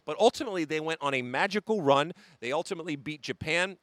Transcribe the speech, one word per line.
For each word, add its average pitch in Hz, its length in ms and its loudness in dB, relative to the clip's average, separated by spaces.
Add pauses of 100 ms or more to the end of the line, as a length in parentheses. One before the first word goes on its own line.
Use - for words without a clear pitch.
but 151 160 -6
ultimately 208 460 2
they 156 160 -2
went 160 200 -4
on 143 120 0
a 127 80 0
magical 185 600 -2
run. 143 300 6 (300)
They 120 100 -4
ultimately 165 460 -4
beat 147 240 -10
Japan, 175 600 -2